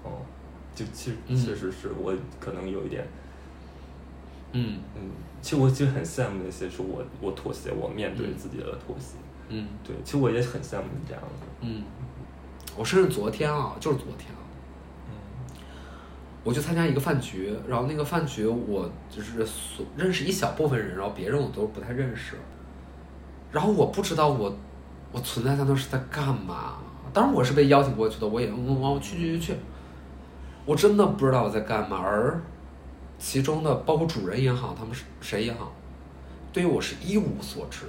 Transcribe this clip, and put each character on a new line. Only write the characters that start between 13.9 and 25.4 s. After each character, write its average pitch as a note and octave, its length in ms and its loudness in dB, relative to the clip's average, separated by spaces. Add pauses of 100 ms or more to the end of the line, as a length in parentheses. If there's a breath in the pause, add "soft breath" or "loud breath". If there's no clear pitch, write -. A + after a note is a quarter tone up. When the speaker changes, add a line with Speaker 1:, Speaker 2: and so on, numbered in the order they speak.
Speaker 2:
是 C3 60 4
昨 - 100 -6 (100)
天 - 140 -14
啊， - 100 -12 (680)
Speaker 1:
嗯。 A2 40 -8 (1300 loud breath)
Speaker 2:
我 B2 80 2
去 D3 80 2
参 E3 120 0
加 E3 140 4
一 C3+ 60 6
个 C3+ 80 4
饭 C#3+ 180 2
局， G2 340 -4 (140)
然 B2 100 2
后 B2 80 2
那 D3+ 120 0
个 D3 80 0
饭 D#3 200 2
局 A2 220 0
我 G#2 420 0 (200)
就 G#2 120 -10
是 A2+ 240 -2
所， - 400 -8 (120)
认 F3+ 140 4
识 C#3 120 0
一 F3+ 80 2
小 - 220 2
部 D3+ 160 4
分 B2 100 4
人， F#2 160 -2
然 G2 100 -2
后 G#2 80 -2
别 F#2+ 160 -2
人 C#3 80 4
我 - 120 2
都 G#2 180 0
不 G#2 140 -6
太 A2 100 -6
认 B2 240 0
识。 - 220 -8 (1120)
然 D#3+ 120 2
后 G#3+ 80 6
我 E3+ 160 8
不 - 120 0
知 E3+ 160 0
道 D3+ 140 8
我， G#2 260 2 (560)
我 A#2+ 100 -2
存 - 220 -2